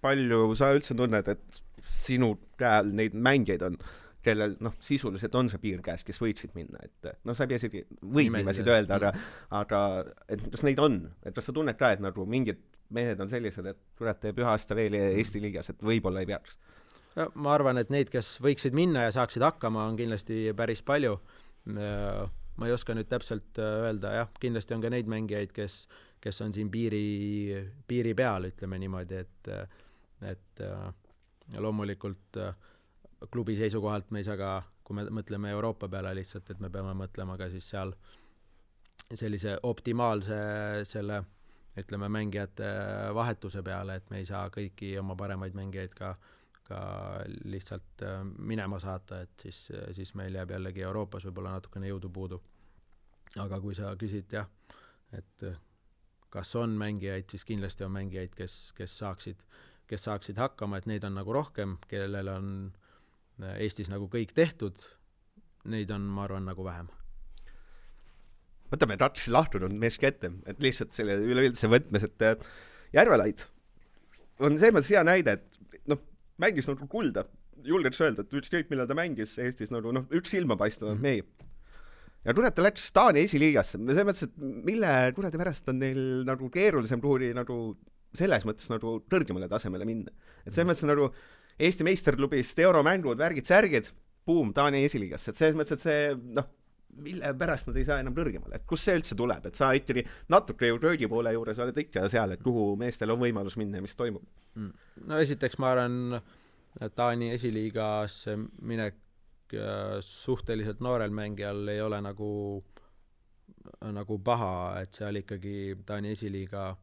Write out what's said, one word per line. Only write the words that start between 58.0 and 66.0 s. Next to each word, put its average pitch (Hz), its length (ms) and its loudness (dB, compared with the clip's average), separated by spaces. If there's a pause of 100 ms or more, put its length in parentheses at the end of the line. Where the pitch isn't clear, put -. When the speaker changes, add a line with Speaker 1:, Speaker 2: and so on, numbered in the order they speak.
Speaker 2:
kes, - 400 -12
kes - 240 -12
saaksid, 95 460 -10 (400)
kes 107 200 -10
saaksid 104 320 -6
hakkama, 104 420 -4
et 92 80 -10
neid 104 180 -6
on 98 100 -6
nagu 98 180 -6
rohkem, 110 440 -4 (100)
kellel 98 420 -6
on, 95 220 -6 (880)
äh, 98 220 -10
Eestis 104 280 -4
nagu 98 220 -6
kõik 117 240 -4
tehtud, 156 400 0 (880)
neid 107 260 -4
on, 101 120 -4